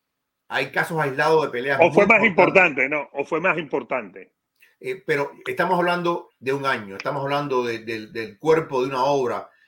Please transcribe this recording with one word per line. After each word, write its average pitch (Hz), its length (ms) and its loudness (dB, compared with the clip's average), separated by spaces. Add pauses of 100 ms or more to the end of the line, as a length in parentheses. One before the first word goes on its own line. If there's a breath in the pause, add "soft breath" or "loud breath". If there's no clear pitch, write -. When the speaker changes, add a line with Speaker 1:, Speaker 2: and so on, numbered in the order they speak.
(480)
Speaker 1:
Hay 139 240 -4
casos 160 300 -2
aislados 151 440 2
de 143 40 -2
peleas 131 320 -2
Speaker 2:
O 165 100 6
fue 202 140 4
Speaker 1:
muy 220 100 6
Speaker 2:
más 208 100 4
Speaker 1:
importantes. 175 600 4
Speaker 2:
importante, 135 40 -2
¿no? 147 240 -4
O 139 120 -4
fue 160 160 -4
más 175 160 0
importante. 120 760 -8 (480 soft breath)
Speaker 1:
Eh, 127 260 -8
pero 143 260 -2 (140)
estamos 175 320 0
hablando 175 520 0 (100)
de 131 140 -2
un 139 120 -4
año, 110 300 -4
estamos 135 280 -6
hablando 139 420 -2
de, 117 140 -4
del, 110 340 -10
del 110 240 -10
cuerpo 151 440 0
de 135 80 -2
una 131 140 -2
obra 131 460 -2 (180 soft breath)